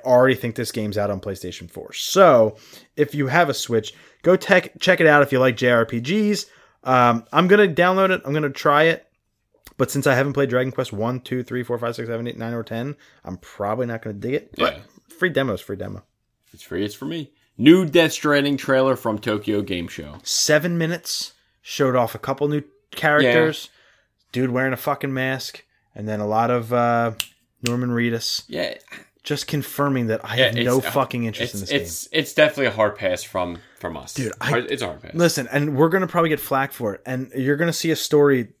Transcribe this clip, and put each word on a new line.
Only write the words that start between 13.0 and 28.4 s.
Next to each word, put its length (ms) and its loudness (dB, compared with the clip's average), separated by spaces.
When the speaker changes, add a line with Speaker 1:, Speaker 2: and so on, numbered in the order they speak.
Speaker 1:
I'm 140 -10
probably 480 -6
not 160 -8
gonna 120 -10
dig 200 -6
it. 220 -6
But 180 -2
Speaker 2:
Yeah. 60 -18
Speaker 1:
free 140 -2
demo 240 -2
is 60 -6
free 160 -10
demo. 260 -10
Speaker 2:
It's 100 -20
free. 220 -6
It's 100 -8
for 120 -12
me. 260 -8
New 280 8
Death 260 4
Stranding 440 0
trailer 400 2
from 220 -4
Tokyo 440 -2
Game 260 -6
Show. 340 -14
Speaker 1:
Seven 560 0
minutes. 540 -6
Showed 340 -2
off 180 0
a 40 -10
couple 300 -4
new 140 -2
characters. 800 2
Speaker 2:
Yeah. 80 -20
Speaker 1:
Dude 180 -2
wearing 220 0
a 40 -6
fucking 380 -4
mask. 500 -6
And 140 -10
then 120 -4
a 60 -4
lot 240 2
of, 220 0
uh, 400 2
Norman 240 -4
Reedus. 580 -4